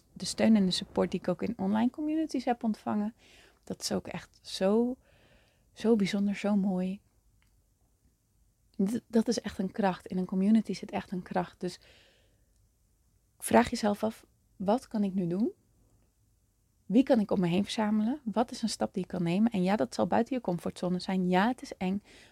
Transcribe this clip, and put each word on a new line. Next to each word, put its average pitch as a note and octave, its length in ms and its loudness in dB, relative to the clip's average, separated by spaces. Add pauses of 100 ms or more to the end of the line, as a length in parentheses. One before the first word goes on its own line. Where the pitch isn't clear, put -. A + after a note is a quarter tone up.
(140)
de - 120 -10
steun A3 300 4
en G3+ 100 6
de F3+ 60 2
support F#3 400 -2
die F#3 80 -2
ik - 80 -8
ook F3+ 140 -2
in F#3+ 160 -4
online G#3+ 340 0
communities D4+ 540 -4
heb A#3+ 180 -2
ontvangen, A3 500 -2 (500)
dat - 180 -10
is - 100 -6
ook F#3+ 160 -4
echt - 340 -12
zo, A3+ 560 0 (760)
zo A#3 220 2
bijzonder, G3+ 400 0
zo G#3 200 0
mooi. F#3 440 0 (1900)
D-, A3 220 -2
dat A3 200 2
is A3+ 140 0
echt - 160 -10
een F#3+ 140 -4
kracht. F#3+ 360 -2
In F#3 100 -4
een F#3 80 -2
community G3 480 2
zit - 180 -12
echt - 200 -6
een F3+ 100 -6
kracht. - 380 -6
Dus F3+ 200 -8 (1600)
vraag - 320 4
jezelf G#3 340 -2
af: A3 220 -4 (300)
wat G#3 320 0
kan G#3 160 -2
ik F#3+ 100 -2
nu F#3 140 0
doen? G3+ 240 0 (1300)
Wie A3+ 180 4
kan C4+ 160 4
ik G3+ 120 0
om G3 80 0
me F3 80 2
heen F3 160 2
verzamelen? G#3+ 600 -2
Wat A3 280 -2
is B3 100 -12
een G#3+ 80 -2
stap - 240 -6
die F#3 100 -4
ik - 60 -12
kan F3+ 140 -4
nemen? F#3 280 2
En F3+ 120 0
ja, F#3+ 120 2
dat A#3+ 200 -2
zal A3 120 0
buiten A3+ 280 0
je A#3+ 60 -4
comfortzone F3+ 580 -4
zijn. F#3 300 -2
Ja, F#3 180 4
het C4 140 -2
is - 160 -14
eng. F#3+ 260 -4 (280)